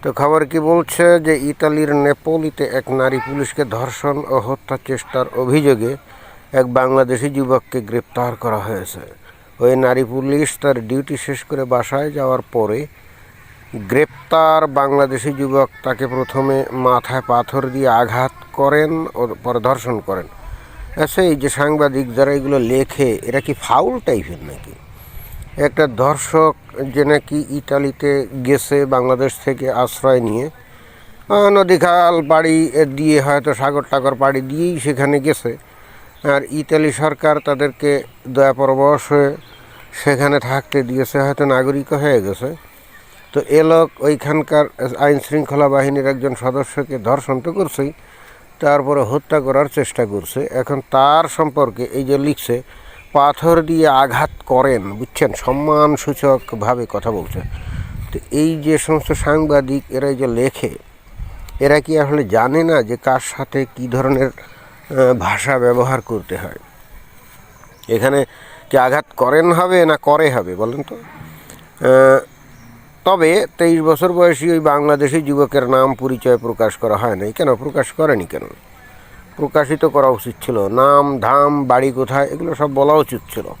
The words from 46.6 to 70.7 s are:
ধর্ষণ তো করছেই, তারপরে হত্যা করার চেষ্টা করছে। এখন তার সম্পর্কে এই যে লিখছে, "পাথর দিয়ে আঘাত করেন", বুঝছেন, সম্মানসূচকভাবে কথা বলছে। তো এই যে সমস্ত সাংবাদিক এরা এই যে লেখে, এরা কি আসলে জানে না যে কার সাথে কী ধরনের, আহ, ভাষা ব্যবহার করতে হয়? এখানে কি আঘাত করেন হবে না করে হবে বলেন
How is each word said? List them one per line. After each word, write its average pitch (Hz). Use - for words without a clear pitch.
ধর্ষণ 127
তো 170
করছেই, 160
তারপরে 143
হত্যা 143
করার 135
চেষ্টা 127
করছে। 104
এখন 131
তার 147
সম্পর্কে 135
এই 135
যে 139
লিখছে, 139
"পাথর 151
দিয়ে 160
আঘাত 135
করেন", 127
বুঝছেন, 110
সম্মানসূচকভাবে 135
কথা 104
বলছে। 92
তো 76
এই 156
যে 151
সমস্ত 156
সাংবাদিক 147
এরা 131
এই 139
যে 131
লেখে, 120
এরা 139
কি 156
আসলে 147
জানে 120
না 160
যে 117
কার 131
সাথে 135
কী 123
ধরনের, 131
আহ, -
ভাষা 127
ব্যবহার 123
করতে 92
হয়? 87
এখানে 135
কি 135
আঘাত 131
করেন 151
হবে 180
না 156
করে 147
হবে 92
বলেন 117